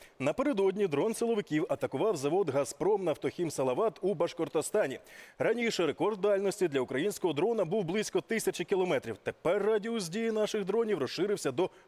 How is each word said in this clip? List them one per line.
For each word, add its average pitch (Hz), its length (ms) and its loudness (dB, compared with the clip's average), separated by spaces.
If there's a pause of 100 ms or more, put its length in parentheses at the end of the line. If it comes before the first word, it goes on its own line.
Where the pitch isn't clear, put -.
(180)
Напередодні 196 680 2
дрон 170 280 0
силовиків 208 540 0
атакував 147 480 0
завод 147 340 0
«Газпром 170 540 0
Нафтохім 151 460 -2
Салават» 143 500 0
у 190 140 0
Башкортостані. 160 840 0 (400)
Раніше 220 480 2
рекорд 139 340 0
дальності 196 480 2
для 139 120 0
українського 170 540 -2
дрона 202 300 2
був 185 200 -2
близько 202 360 -2
тисячі 190 440 -2
кілометрів. 156 520 0
Тепер 180 460 -2
радіус 214 460 -2
дії 226 280 -2
наших 214 280 -2
дронів 208 340 0
розширився 156 540 -2
до 160 180 0 (180)